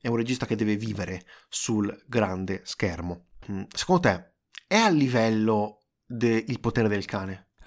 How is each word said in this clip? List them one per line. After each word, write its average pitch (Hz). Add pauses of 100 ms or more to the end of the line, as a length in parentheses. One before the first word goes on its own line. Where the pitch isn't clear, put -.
è 123
un 117
regista 123
che 113
deve 107
vivere 98 (240)
sul 104 (100)
grande 95
schermo. 87 (220)
Mm, 98 (120)
secondo 180
te 98 (340)
è 185
a 220
livello 113 (280)
de 113
Il 120
potere 113
del 101
cane? 95 (160)